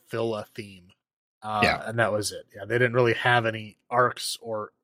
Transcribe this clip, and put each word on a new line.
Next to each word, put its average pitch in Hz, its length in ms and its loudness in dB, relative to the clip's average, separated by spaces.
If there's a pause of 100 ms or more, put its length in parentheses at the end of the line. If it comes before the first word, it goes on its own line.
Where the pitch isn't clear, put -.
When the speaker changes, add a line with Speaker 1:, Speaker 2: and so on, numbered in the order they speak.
Speaker 1:
fill 113 260 -2
a 104 100 -6
theme. 95 440 -16 (540)
Uh, 107 200 -2
Speaker 2:
Yeah. - 240 2
Speaker 1:
and 110 120 -4
that 107 140 2
was 104 200 -2
it. 85 220 -14
Yeah, 101 100 -14
they 107 140 -4
didn't 120 160 2
really 120 200 4
have 120 320 4
any 110 300 -6 (140)
arcs 123 500 0
or 110 320 -8 (120)